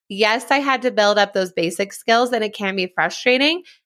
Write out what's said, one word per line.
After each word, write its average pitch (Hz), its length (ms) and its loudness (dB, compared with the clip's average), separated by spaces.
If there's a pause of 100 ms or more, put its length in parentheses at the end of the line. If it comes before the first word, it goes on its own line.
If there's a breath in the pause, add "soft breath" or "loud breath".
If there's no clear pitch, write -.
(140)
Yes, 214 360 0
I 277 80 2
had 269 240 -2
to 247 80 0
build 208 260 2
up 202 160 2
those 190 200 -2
basic 180 400 -4
skills 240 400 0
and 220 120 0
it 208 100 -6
can 196 220 -6
be 185 180 -4
frustrating. 254 680 0 (240 soft breath)